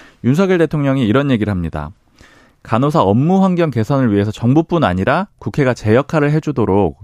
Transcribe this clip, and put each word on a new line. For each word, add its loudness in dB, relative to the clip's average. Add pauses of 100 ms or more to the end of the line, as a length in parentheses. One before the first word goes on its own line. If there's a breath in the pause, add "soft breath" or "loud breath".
(240 loud breath)
윤석열 2
대통령이 0
이런 2
얘기를 0
합니다. -6 (760 soft breath)
"간호사 0
업무 2
환경 0
개선을 -2
위해서 0
정부뿐 0
아니라 0 (100)
국회가 -2
제 0
역할을 0
해주도록 -2